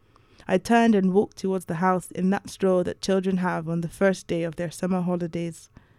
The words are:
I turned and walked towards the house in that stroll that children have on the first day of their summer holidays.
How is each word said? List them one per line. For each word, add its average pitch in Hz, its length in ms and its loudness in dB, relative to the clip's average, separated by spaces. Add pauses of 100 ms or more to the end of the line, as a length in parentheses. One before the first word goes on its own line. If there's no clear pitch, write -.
(500)
I 190 80 4
turned 233 380 4
and 190 180 4
walked 208 240 0
towards 190 300 -4
the 175 80 -6
house 185 360 0
in 185 200 -2
that - 180 -4
stroll 185 340 2
that - 180 -8
children 190 360 0
have 170 320 -4
on 170 100 -2
the 170 80 -4
first 190 400 0
day 165 160 -2
of 165 140 -6
their 170 140 -6
summer 185 280 -2
holidays. 170 680 -4 (300)